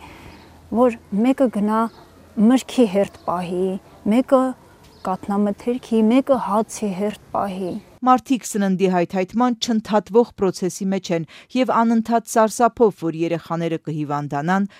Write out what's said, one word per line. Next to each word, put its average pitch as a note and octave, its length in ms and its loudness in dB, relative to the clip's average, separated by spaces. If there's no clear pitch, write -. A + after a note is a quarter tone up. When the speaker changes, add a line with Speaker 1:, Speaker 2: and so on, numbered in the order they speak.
Speaker 1:
որ A#3 320 0
մեկը B3+ 340 2
գնա G#3+ 320 0
մրգի A#3 500 4
հերթ F#3+ 340 0
պահի, F3+ 460 -4
մեկը B3+ 400 2
կաթնամթերքի, G#3 1000 -2
մեկը B3+ 380 4
հացի G#3+ 500 -4
հերթ G#3 380 -6
պահի։ F#3+ 480 -6
Speaker 2:
Մարդիկ B3+ 500 0
սննդի F#3+ 420 0
հայթայթման F#3 680 0
չընդհատվող A3 760 0
պրոցեսի F#3+ 540 -4
մեջ F#3+ 220 -4
են E3 160 -2
և B3+ 240 0
անընդհատ A3+ 560 0
սարսափով, A3 680 2
որ E3 200 -4
երեխաները E3 640 -4
կհիվանդանան, D3+ 880 -2